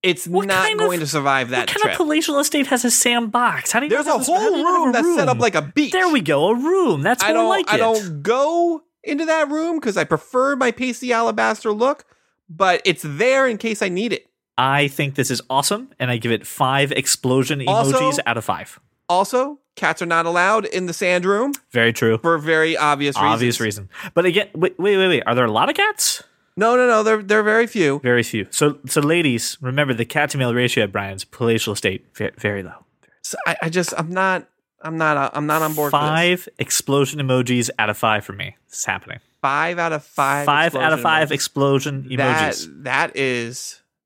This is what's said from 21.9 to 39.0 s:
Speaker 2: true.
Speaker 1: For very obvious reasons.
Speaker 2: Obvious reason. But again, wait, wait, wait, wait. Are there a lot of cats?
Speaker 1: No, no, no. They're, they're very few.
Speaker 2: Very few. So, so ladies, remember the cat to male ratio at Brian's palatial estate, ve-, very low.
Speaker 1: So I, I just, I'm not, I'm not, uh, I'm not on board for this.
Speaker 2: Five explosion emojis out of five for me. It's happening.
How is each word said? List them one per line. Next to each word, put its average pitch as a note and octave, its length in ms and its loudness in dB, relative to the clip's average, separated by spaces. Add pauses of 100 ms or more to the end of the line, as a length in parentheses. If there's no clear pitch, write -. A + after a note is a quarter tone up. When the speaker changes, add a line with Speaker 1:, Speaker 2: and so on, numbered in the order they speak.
Speaker 2:
true. A2+ 260 2
Speaker 1:
For E3 200 2
very D#3+ 380 0
obvious C#3+ 400 0
reasons. G#2 160 2
Speaker 2:
Obvious A#2 260 0
reason. G#2 300 -4 (240)
But F3 120 4
again, F3+ 300 0
wait, E3 240 -2
wait, G3 180 2
wait, F#3+ 100 4
wait. D#3 200 2
Are A#2 80 2
there B2 100 4
a A2 60 0
lot C3 180 2
of D4+ 60 -4
cats? - 460 -2 (360)
Speaker 1:
No, A#3 180 2
no, B3 120 4
no. A3 160 4
They're, G#3+ 200 2
they're G#3 200 2
very A3 240 2
few. D3+ 320 0
Speaker 2:
Very A#2+ 240 2
few. G#2 280 -4
So, D3 340 0
so D3 160 0
ladies, D3 600 0
remember C3 320 0
the A2+ 120 -2
cat D3 260 -2
to C#3+ 60 -4
male B2 160 0
ratio B2 300 0
at G2 80 -2
Brian's G2 320 -8
palatial A2+ 500 -2
estate, F#2+ 320 -4 (100)
ve-, G2+ 220 -6
very G2+ 260 -4
low. - 220 -18 (380)
Speaker 1:
So - 140 -10 (100)
I, E3+ 160 0
I E3 60 -4
just, F3 280 -2
I'm E3 140 -6
not, F#3 360 -2 (340)
I'm D#3+ 160 -8
not, D#3 200 0
uh, C#3 160 -2
I'm D3 140 -4
not D#3 140 0
on D#3 140 -2
board D3 160 0
for D3 80 2
this. D3 100 0
Speaker 2:
Five F3 400 0 (100)
explosion C#3 600 0
emojis B2+ 500 0 (100)
out G#2+ 100 2
of G#2 80 -4
five G#2+ 280 0
for G2 80 -14
me. F#2+ 240 -14 (100)
It's - 180 -12
happening. - 340 -8 (220)